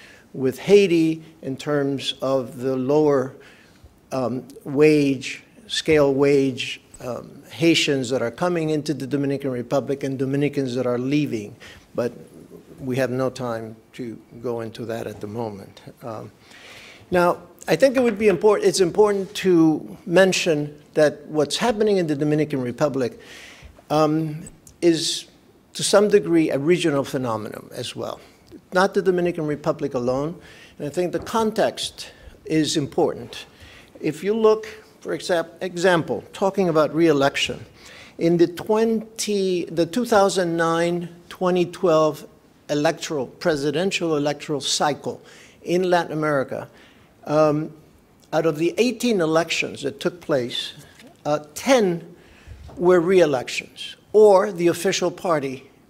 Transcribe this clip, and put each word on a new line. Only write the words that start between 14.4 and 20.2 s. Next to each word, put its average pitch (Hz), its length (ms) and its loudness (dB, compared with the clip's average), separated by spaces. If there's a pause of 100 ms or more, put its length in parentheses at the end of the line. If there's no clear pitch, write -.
go 120 180 -6
into 113 260 -10
that 113 200 -8
at 104 140 -14
the 110 60 -10
moment. 104 560 -10 (200)
Um, 113 280 -12 (800)
now, 175 280 2 (300)
I 202 80 2
think 269 200 4
it 262 60 4
would 226 160 2
be 214 100 2
import-, 202 340 4
it's 190 180 2
important 190 560 2
to 165 720 2
mention 170 720 2 (140)